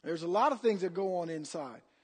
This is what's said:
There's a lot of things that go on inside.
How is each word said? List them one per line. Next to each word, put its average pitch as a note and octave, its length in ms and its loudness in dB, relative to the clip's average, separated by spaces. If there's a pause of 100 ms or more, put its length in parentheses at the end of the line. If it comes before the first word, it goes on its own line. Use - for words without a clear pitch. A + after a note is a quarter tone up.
There's D#3+ 220 -4
a E3+ 40 -2
lot A3+ 220 4
of A#3+ 100 -2
things G#3+ 200 4
that F3+ 120 0
go F#3 260 -2
on E3 120 -4
inside. D3 520 -8 (220)